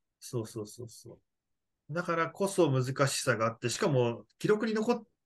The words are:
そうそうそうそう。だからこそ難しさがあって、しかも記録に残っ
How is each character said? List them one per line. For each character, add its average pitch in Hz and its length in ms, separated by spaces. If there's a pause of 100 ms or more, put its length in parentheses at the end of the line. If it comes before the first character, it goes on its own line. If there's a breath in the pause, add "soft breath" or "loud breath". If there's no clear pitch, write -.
(180)
そ 117 240
う 110 40
そ 110 160
う 104 40
そ 117 180
う 113 40
そ - 300 (680)
う。 147 60
だ 175 80
か 175 120
ら 165 140
こ 196 180
そ 170 240
難 127 140 (220)
し - 140
さ 120 160
が 110 100
あ 110 60
っ - 60
て、 120 120
し - 80
か 202 100
も 120 360 (140)
記 165 100
録 214 180
に 214 80
残 220 180
っ 226 100 (240)